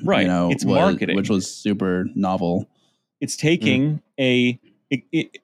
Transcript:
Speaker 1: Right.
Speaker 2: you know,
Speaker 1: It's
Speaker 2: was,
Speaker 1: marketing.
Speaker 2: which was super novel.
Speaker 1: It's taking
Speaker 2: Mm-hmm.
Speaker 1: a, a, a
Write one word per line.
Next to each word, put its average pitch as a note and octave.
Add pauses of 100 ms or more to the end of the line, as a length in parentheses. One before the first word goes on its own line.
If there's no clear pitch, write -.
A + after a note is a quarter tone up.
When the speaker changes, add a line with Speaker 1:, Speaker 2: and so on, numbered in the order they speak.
Speaker 1:
Right. E3
Speaker 2:
you -
know, F2
Speaker 1:
It's -
Speaker 2:
was, -
Speaker 1:
marketing. D#3
Speaker 2:
which G2
was F#2
super F#2+
novel. F#2 (500)
Speaker 1:
It's C#3
taking D3+ (180)
Speaker 2:
Mm-hmm. -
Speaker 1:
a, B2 (340)
a, B2+ (120)
a - (140)